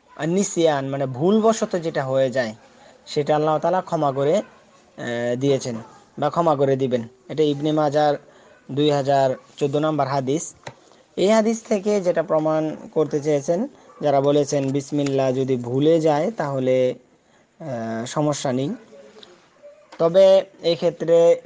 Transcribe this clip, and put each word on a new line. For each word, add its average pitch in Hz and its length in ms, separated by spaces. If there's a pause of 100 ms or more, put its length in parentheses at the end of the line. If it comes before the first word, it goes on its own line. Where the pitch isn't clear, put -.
(180)
আর 156 120
নিসিয়ান 160 600
মানে 139 160
ভুলবশত 208 720
যেটা 156 300
হয়ে 135 240
যায় 117 260 (500)
সেটা 151 300
আল্লাহ 151 240
তাআলা 170 220
ক্ষমা 156 300
করে, 139 260
আহ, 123 1000
দিয়েছেন 131 360 (440)
বা 143 100
ক্ষমা 165 260
করে 135 200
দিবেন। 123 320 (220)
এটা 143 140
ইবনে 147 280
মাজার 151 440 (560)
দুই 147 200
হাজার 135 440 (220)
চোদ্দ 143 180
নম্বর 147 320
হাদিস। 139 460 (640)
এই 196 160
হাদিস 226 320
থেকে 208 380
যেটা 170 220
প্রমাণ 156 520 (180)
করতে 151 260
চেয়েছেন, 151 480 (340)
যারা 139 200
বলেছেন 143 500
বিসমিল্লাহ 139 600
যদি 131 240
ভুলে 139 460
যায় 156 360
তাহলে, 131 560 (640)
আহ, 117 460
সমস্যা 147 480
নেই। 139 200 (1200)
তবে 190 480 (160)
এই 165 140
ক্ষেত্রে 170 720